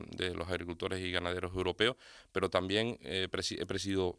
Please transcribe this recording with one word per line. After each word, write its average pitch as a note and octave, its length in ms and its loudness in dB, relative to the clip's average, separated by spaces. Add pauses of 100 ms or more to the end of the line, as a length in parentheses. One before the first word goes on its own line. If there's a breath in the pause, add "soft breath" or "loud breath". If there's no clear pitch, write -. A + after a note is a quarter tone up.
(100)
de F2+ 240 -2
los E2+ 160 -4
agricultores F2+ 500 -2
y F#2 100 -2
ganaderos F2+ 440 -2
europeos, F#2 420 2 (340 soft breath)
pero F#2 200 2
también, F#2+ 500 2
eh, F#2 300 -2
presi-, F#2 280 -2
he - 60 -2
presido, F#2+ 540 0